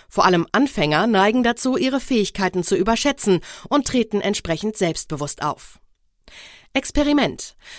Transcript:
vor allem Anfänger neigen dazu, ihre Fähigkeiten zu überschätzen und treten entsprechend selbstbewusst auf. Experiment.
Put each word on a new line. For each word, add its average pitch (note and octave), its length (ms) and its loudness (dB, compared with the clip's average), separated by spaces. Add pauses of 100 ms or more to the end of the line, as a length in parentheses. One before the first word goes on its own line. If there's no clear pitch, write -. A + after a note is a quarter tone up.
vor - 160 0
allem F3 260 4
Anfänger F#3+ 560 2
neigen A3 380 2
dazu, A#3+ 320 0
ihre C4 240 -2
Fähigkeiten F#3+ 640 -2
zu - 100 0
überschätzen G#3+ 640 2 (280)
und C#4 180 0
treten A3 340 0
entsprechend G3+ 560 -4
selbstbewusst D3+ 680 -4
auf. - 340 -8 (960)
Experiment. C#4+ 840 0 (240)